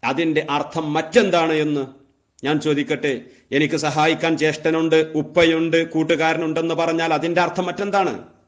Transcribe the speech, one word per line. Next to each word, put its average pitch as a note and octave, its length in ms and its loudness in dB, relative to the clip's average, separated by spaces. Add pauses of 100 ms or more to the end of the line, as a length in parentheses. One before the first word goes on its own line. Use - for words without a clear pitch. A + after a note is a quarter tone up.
അതിന്റെ D3+ 460 0
അർത്ഥം D3 440 -4
മറ്റെന്താണ് E3 600 2
എന്ന് D3 340 -2 (580)
ഞാൻ D3 140 0
ചോദിക്കട്ടെ. D3 640 -2 (300)
എനിക്ക് D3 240 0
സഹായിക്കാൻ D#3 600 0
ജ്യേഷ്ഠനുണ്ട്, D#3 800 2
ഉപ്പയുണ്ട്, E3 760 2
കൂട്ടുകാരനുണ്ടെന്ന് D#3+ 840 0
പറഞ്ഞാൽ E3 380 0
അതിന്റെ E3 280 0
അർത്ഥം F3+ 240 -2
മറ്റെന്താണ്? F#3 580 -2 (240)